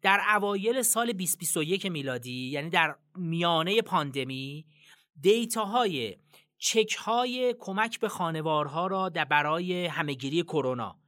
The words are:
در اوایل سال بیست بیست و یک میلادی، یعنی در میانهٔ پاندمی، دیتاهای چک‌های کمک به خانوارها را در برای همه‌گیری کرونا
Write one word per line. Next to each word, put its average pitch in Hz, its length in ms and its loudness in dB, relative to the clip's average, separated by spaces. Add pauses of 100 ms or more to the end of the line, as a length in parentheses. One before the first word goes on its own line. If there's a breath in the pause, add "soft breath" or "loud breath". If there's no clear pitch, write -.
در 196 200 4 (140)
اوایل 202 460 0
سال 233 320 0
بیست 185 240 -4
بیست 170 200 -4
و 156 60 0
یک 185 220 -2
میلادی، 127 640 -4
یعنی 147 200 -6
در 160 260 4 (200)
میانهٔ 170 680 2
پاندمی، 139 840 -4 (560 soft breath)
دیتاهای 208 960 2 (400 soft breath)
چک‌های 240 1000 0
کمک 214 400 -2
به 214 100 0
خانوارها 160 760 0
را 190 220 0
در 160 160 -2
برای 165 600 0
همه‌گیری 147 580 -2
کرونا 127 640 -2